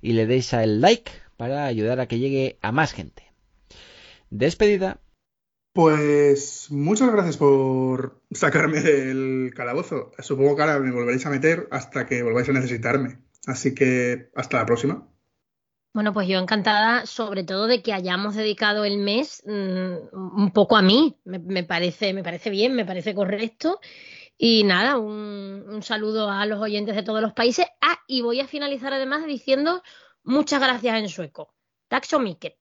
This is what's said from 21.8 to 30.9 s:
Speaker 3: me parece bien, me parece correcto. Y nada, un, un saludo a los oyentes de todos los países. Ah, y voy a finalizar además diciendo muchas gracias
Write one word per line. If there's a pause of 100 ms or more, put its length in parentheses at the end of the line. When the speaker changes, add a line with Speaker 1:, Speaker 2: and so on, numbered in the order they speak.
Speaker 3:
me
parece
bien,
me
parece
correcto. (560)
Y
nada,
un,
un
saludo
a
los
oyentes
de
todos
los
países. (140)
Ah,
y
voy
a
finalizar
además
diciendo (400)
muchas
gracias